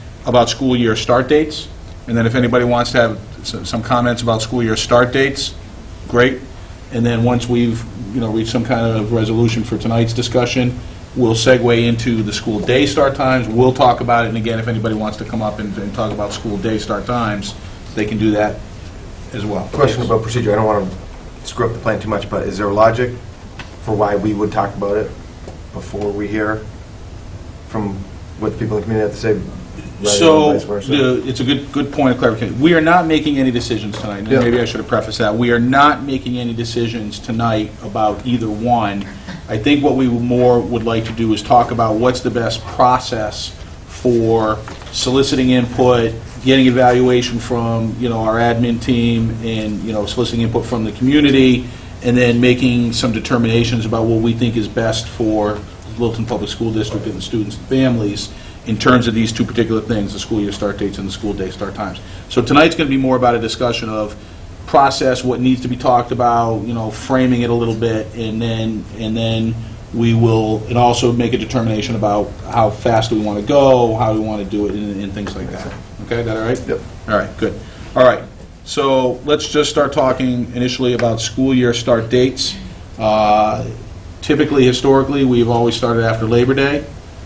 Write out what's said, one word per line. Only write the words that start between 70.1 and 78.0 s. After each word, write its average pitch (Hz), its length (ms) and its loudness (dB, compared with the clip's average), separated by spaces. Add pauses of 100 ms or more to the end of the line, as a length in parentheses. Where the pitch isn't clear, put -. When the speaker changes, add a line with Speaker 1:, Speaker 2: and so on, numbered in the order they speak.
Speaker 1:
will, 113 540 2
and 117 100 0
also 120 340 4
make 120 200 0
a 123 60 2
determination 110 580 -2
about 104 340 0 (200)
how 113 200 4
fast 113 400 0
we 110 80 0
wanna 104 240 -2
go, 127 540 6
how 113 180 2
we 110 60 0
wanna 107 240 -4
do 104 220 -2
it, 95 60 -2
and, 104 300 -6
and 98 100 -6
things 101 240 -6
like 98 140 -8
that. 90 220 -10 (340)
Okay, 117 160 -2
that 113 140 -4
all 110 80 -4
right? 123 220 -2
Speaker 2:
Yep. - 140 -2 (280)
Speaker 1:
All 104 100 2
right, - 200 -4
good. 98 200 -2 (380)
All 127 80 8